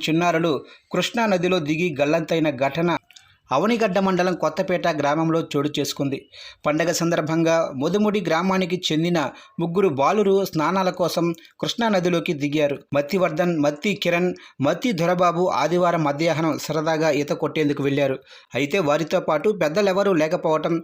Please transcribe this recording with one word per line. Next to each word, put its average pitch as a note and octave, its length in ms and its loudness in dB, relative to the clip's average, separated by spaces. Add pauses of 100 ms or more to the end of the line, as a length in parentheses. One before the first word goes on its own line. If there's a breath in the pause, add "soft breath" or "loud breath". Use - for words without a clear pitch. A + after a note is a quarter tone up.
చిన్నారులు E3 460 2 (380 loud breath)
కృష్ణా A3+ 360 -2
నదిలో F3+ 340 0
దిగి D#3+ 280 -2 (120)
గల్లంతైన D#3 580 0
ఘటన E3 320 0 (600 loud breath)
అవనిగడ్డ G3+ 480 2
మండలం F3+ 360 2
కొత్తపేట E3+ 540 -2
గ్రామంలో D#3+ 500 0 (140)
చోటు C#3+ 220 0
చేసుకుంది. C#3 440 -2 (440 loud breath)
పండగ D#3+ 300 0
సందర్భంగా E3 640 0 (200)
ముదుముడి G3+ 440 0
గ్రామానికి F3+ 560 0 (120)
చెందిన E3 300 0 (400 loud breath)
ముగ్గురు F3 300 0
బాలురు F#3 460 2 (100)
స్నానాల F3+ 460 0
కోసం E3+ 360 0 (320 loud breath)
కృష్ణా A3+ 300 -2
నదిలోకి F3 460 0
దిగారు. C#3+ 420 0 (180)
మత్తివర్ధన్, F3 640 0
మత్తి D3 360 0
కిరణ్, F3 360 0 (300 loud breath)
మత్తి E3+ 320 0
దొరబాబు F3 520 2 (180)
ఆదివారం E3+ 420 2
మధ్యాహ్నం D3+ 540 0
సరదాగా D#3 520 0
ఈత C#3+ 220 0
కొట్టేందుకు D3 500 -2
వెళ్లారు. C#3 360 0 (360 loud breath)
అయితే C#3+ 240 0 (100)
వారితో D#3 320 0
పాటు E3+ 300 0 (120)
పెద్దలెవరూ G3 520 2
లేకపోవటం, D#3+ 680 0